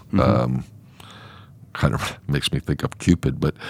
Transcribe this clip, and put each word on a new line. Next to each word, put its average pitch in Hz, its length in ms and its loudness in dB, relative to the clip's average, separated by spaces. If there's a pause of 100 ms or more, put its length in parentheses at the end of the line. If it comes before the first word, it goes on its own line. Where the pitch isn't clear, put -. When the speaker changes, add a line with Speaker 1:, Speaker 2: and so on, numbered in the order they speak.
(120)
Speaker 1:
Mm-hmm. - 80 2
Speaker 2:
Um, 62 440 2 (1080)
kind - 200 0
of - 280 -6
<laughs> - 60 -8
makes 71 240 -2
me 73 80 0
think - 220 -4
of - 160 -6
Cupid, 82 420 2
but, 71 140 0 (160)